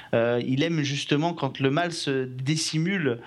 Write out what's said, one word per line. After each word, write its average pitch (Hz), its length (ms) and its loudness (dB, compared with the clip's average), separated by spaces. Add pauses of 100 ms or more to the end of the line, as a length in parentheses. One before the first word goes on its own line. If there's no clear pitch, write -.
(160)
euh, 120 280 4
il 131 200 2
aime 165 180 2
justement 147 540 0
quand 135 240 -4
le 135 100 4
mal 165 240 0
se 135 320 -2
dissimule 156 1000 -2